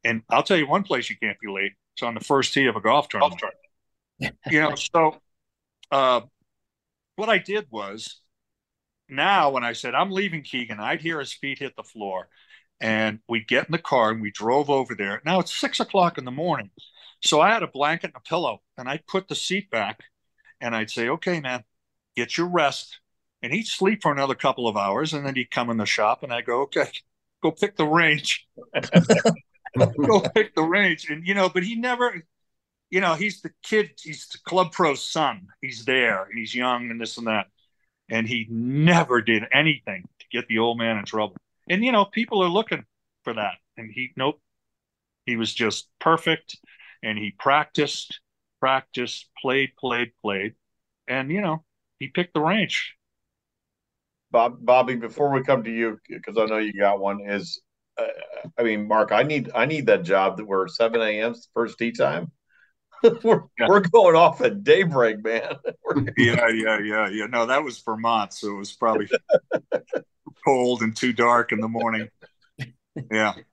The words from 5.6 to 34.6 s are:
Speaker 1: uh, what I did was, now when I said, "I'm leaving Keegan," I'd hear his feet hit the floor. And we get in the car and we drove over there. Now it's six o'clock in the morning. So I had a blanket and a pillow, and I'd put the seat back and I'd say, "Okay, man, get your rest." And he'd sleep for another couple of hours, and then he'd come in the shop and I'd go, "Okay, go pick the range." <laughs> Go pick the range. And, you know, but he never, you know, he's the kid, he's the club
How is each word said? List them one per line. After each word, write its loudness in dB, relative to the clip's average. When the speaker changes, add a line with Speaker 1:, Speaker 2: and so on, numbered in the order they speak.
Speaker 1:
uh, 4
what -2
I 4
did -4
was, -12
now 2
when -2
I -4
said, -8
"I'm 0
leaving -4
Keegan," -10
I'd -6
hear -6
his -12
feet -10
hit -10
the -18
floor. -10
And -2
we -4
get 0
in -6
the -2
car 2
and -6
we -6
drove 0
over 0
there. -6
Now 2
it's -6
six -4
o'clock 0
in -12
the -10
morning. -4
So 4
I 6
had 2
a -6
blanket -2
and -16
a -20
pillow, -2
and -10
I'd -8
put -4
the -6
seat -4
back -4
and -4
I'd -4
say, -2
"Okay, -2
man, -8
get -4
your -2
rest." -2
And -4
he'd -4
sleep 0
for 2
another 0
couple 0
of -2
hours, -2
and -6
then -6
he'd -6
come -2
in -2
the -2
shop 0
and -10
I'd -6
go, 0
"Okay, -2
go 0
pick -4
the 2
range." 2
<laughs> -2
Go 6
pick 0
the 2
range. 0
And, -8
you 0
know, 2
but -2
he -6
never, -2
you 0
know, 2
he's -6
the -12
kid, -2
he's -16
the -16
club 0